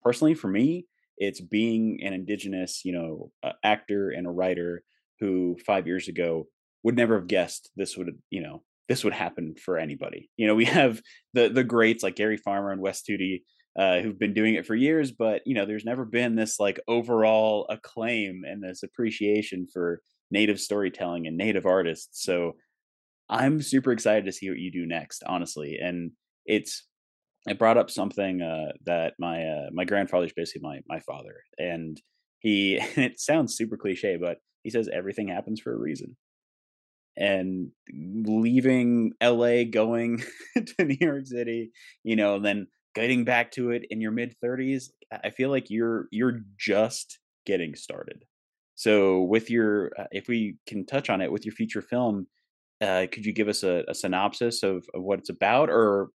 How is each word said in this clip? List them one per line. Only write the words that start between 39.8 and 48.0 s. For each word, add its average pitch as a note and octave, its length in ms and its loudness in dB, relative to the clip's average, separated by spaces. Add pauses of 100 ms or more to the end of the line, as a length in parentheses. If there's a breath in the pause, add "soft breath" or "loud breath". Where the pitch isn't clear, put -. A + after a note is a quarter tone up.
<laughs> - 140 -4
to A3 280 -2
New C#3 160 0
York C#3 260 0
City, A#2 440 -4 (340 loud breath)
you A2 120 2
know, G2+ 240 4
then G2+ 280 0 (260)
getting A#2+ 300 2
back A#2+ 280 2
to B2 180 -2
it A#2+ 200 -2
in A2 100 -6
your A2 120 -2
mid-thirties, B2 800 -4 (200)
I, G#2+ 120 -12
I G#2+ 60 -2
feel C3+ 200 0
like C3 180 0
you're, A2+ 420 0
you're A#2+ 300 0 (180)
just A2 600 0 (260)
getting E2+ 300 -2
started. - 500 -14 (500)